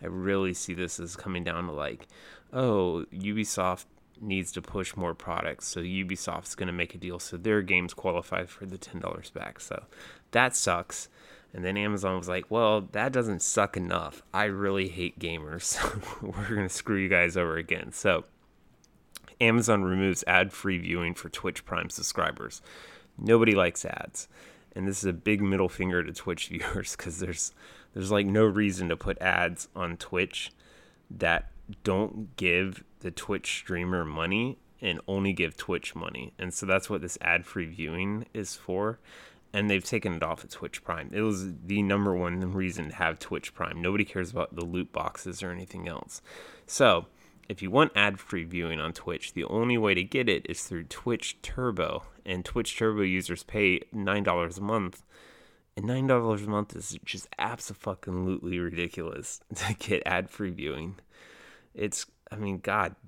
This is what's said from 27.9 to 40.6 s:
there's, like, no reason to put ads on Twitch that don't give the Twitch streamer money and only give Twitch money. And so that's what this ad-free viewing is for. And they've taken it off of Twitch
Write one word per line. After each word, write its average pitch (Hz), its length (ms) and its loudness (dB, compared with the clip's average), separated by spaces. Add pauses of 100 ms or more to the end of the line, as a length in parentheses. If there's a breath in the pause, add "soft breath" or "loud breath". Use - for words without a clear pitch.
there's, 98 160 -2
like, 104 160 4
no 107 180 8
reason 95 440 4
to 85 60 2
put 92 240 -2
ads 90 560 2
on 87 220 -2
Twitch - 540 -2 (580 loud breath)
that 87 420 2 (320)
don't 101 540 0
give 92 460 2 (160)
the 90 120 -8
Twitch - 460 -4
streamer 87 480 -2
money 90 520 0 (220)
and 90 280 -2
only 98 260 2
give 85 240 0
Twitch - 380 -4
money. 82 420 -8
And 90 160 -8
so - 120 -6
that's 95 240 2
what 95 120 -2
this 85 180 -8
ad-free 87 460 -2
viewing 87 680 -4
is 104 220 -6
for. 104 440 -4 (540 loud breath)
And 104 160 2
they've 98 140 4
taken 101 300 0
it 78 100 -2
off 80 200 -2
of - 60 -18
Twitch - 340 -10